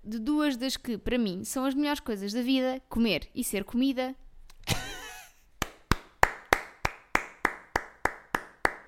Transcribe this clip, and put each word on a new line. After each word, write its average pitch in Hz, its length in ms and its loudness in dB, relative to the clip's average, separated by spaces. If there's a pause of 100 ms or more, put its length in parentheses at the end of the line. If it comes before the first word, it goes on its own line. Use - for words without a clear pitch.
de 220 160 -6
duas 294 380 2
das 247 200 -2
que, 233 200 -4
para 233 220 0
mim, 202 260 0
são 254 200 -4
as 269 100 2
melhores 294 260 0
coisas 202 320 -4
da 233 100 0
vida, 262 460 4
comer 220 460 2
e 247 100 -2
ser 202 200 -2
comida." 254 500 0 (520)
<laughs> 762 300 -2 (4000)